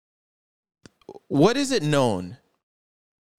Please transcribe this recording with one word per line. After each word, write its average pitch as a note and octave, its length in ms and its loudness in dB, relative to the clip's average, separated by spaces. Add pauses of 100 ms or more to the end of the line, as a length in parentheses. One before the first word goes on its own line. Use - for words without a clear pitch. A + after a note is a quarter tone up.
(1300)
what F3+ 300 4
is C#4 140 -2
it A3 120 -2
known A#2+ 540 -2 (1000)